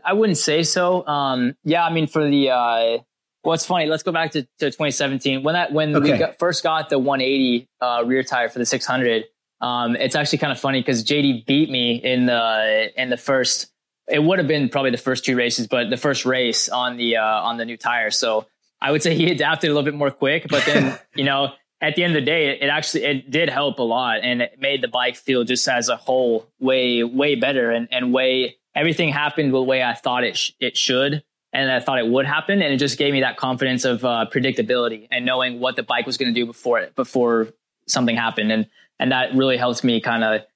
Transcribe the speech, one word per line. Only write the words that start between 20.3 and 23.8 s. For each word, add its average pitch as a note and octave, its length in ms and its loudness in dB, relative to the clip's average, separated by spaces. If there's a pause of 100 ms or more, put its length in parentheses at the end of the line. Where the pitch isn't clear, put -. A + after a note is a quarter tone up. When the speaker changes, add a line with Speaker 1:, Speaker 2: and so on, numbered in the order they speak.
Speaker 1:
but C#3+ 160 2
then, D3 320 2 (100)
Speaker 2:
<laughs> - 80 -20
Speaker 1:
you C#3+ 80 -2
know, C#3 300 0 (260)
at D#3 160 -2
the F3 80 0
end F3 120 2
of D3+ 60 2
the B2+ 40 -4
day, D3+ 240 2
it, C#3 140 -4
it C#3 40 0
actually, D3+ 380 -2
it C#3 240 -2
did D#3 200 2
help C#3 300 -2
a C3 40 0